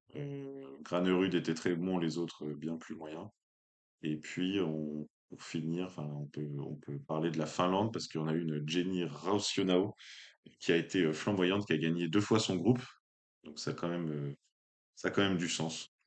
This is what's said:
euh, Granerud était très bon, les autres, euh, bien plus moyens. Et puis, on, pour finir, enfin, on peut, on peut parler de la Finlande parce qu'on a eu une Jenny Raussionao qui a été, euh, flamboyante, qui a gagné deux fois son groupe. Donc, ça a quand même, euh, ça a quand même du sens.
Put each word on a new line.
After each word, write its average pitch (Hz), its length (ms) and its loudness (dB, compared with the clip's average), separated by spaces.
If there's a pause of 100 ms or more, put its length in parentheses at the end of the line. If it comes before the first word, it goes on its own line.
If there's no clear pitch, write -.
(160)
euh, 139 500 -8 (160)
Granerud 92 540 4
était 82 180 2
très 90 220 0
bon, 92 220 0
les 82 200 0
autres, 82 280 -4
euh, 73 100 -6
bien 80 220 -6
plus 80 180 -12
moyens. 80 320 -10 (760)
Et 76 140 -2
puis, 92 460 -2
on, 76 480 -4 (200)
pour - 140 -16
finir, 85 440 -4
enfin, 76 280 -8
on 73 120 -6
peut, 73 200 -8 (120)
on 69 160 -6
peut 71 240 -10
parler 80 320 -2
de 78 60 -4
la 76 100 0
Finlande 95 440 2
parce - 160 -6
qu'on 80 220 -2
a 80 40 0
eu 85 80 2
une 76 240 -2
Jenny 87 380 0
Raussionao 92 920 2 (680)
qui - 100 4
a 85 60 8
été, 87 240 2
euh, 78 100 6
flamboyante, 95 560 2
qui - 60 2
a 78 40 4
gagné 82 300 2
deux 98 140 4
fois 110 180 4
son 98 160 2
groupe. 107 260 4 (640)
Donc, 76 160 -14
ça 78 120 -4
a - 20 -6
quand 85 160 -4
même, 85 200 -2
euh, 71 280 -6 (580)
ça 87 140 -2
a - 20 2
quand 101 100 4
même 95 160 4
du 82 120 0
sens. 80 400 -4 (180)